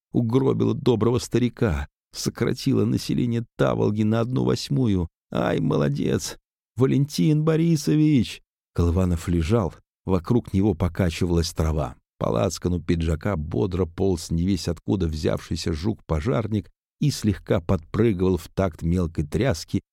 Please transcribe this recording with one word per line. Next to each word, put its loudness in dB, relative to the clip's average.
«Угробила 2
доброго 2
старика, 0
сократила -2
население -2
Таволги 0
на 2
одну -2
восьмую. 0
Ай, 0
молодец! -2
Валентин 2
Борисович!» 2
Колыванов 0
лежал, 0
вокруг 0
него 4
покачивалась 0
трава. -2
По -2
лацкану -2
пиджака -2
бодро -2
полз -2
невесть 0
откуда -2
взявшийся -2
жук-пожарник -2
и 2
слегка 0
подпрыгивал 0
в -10
такт -2
мелкой 0
тряски, -2